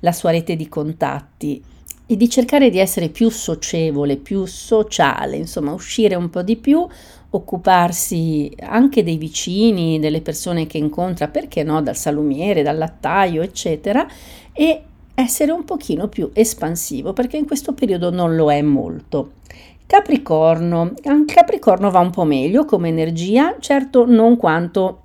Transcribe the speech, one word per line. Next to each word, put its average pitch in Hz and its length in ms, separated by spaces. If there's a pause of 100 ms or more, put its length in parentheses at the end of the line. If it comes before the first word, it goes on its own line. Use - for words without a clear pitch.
la 175 100
sua 170 200
rete 165 240
di 160 120
contatti 147 960 (440)
e 226 100
di 233 120
cercare 262 400
di 185 80
essere 190 320
più 226 200
socievole, 156 880
più 190 280
sociale, - 920
insomma, 156 340
uscire 190 440
un 175 140
po' 180 140
di 214 120
più, 302 300 (440)
occuparsi 175 1300
anche 262 440
dei 165 140
vicini, 175 840
delle 156 220
persone 160 460
che 160 100
incontra, 156 500
perché - 360
no, 156 180
dal 123 160
salumiere, 151 640
dal 147 160
lattaio, 165 640
eccetera, 196 680 (460)
e 311 300 (320)
essere 262 360
un 339 140
pochino 214 420
più 156 260
espansivo, 170 800
perché 254 240
in 302 100
questo 294 260
periodo 180 380
non 175 240
lo 156 160
è 147 100
molto. 139 680 (560)
Capricorno, 170 1040 (100)
anche 294 300
Capricorno 202 580
va 180 80
un 180 100
po' 175 140
meglio 156 420
come 170 240
energia, 170 680
certo 269 460
non 233 300
quanto 185 680